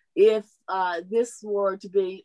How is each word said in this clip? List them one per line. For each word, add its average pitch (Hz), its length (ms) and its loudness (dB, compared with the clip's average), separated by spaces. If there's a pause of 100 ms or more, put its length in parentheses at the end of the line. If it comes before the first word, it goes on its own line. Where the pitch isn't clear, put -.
(180)
If, 214 280 4 (240)
uh, 180 400 -2
this 233 340 -2
were 202 320 -2
to 202 140 -14
be, 185 360 -2